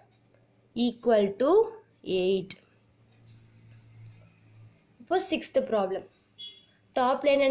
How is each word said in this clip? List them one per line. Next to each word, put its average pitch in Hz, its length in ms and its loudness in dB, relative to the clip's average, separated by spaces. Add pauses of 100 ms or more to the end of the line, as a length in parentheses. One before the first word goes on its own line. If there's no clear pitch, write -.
(840)
equal 233 380 2 (160)
to 277 120 2 (640)
eight. 185 340 -2 (2500)
இப்போ 330 160 -2 (120)
சிக்ஸ்த் - 280 -4 (120)
ப்ராப்ளம். 190 360 -2 (960)
டாப்ல 269 360 2
என்ன 277 160 2